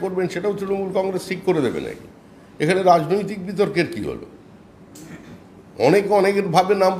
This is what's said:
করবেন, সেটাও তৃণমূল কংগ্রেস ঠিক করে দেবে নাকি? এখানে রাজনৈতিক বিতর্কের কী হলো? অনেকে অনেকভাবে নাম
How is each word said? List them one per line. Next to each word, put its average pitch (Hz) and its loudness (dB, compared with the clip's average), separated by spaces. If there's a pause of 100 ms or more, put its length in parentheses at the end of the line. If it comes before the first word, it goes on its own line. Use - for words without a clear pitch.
করবেন, 185 -2
সেটাও 202 -4
তৃণমূল 196 -4
কংগ্রেস 190 -2
ঠিক 185 -6
করে 165 2
দেবে 82 -4
নাকি? - -12 (560)
এখানে 185 2
রাজনৈতিক 180 2 (100)
বিতর্কের 175 0
কী 104 -6
হলো? 60 -10 (1600)
অনেকে 190 4 (100)
অনেকভাবে 185 2 (100)
নাম 185 4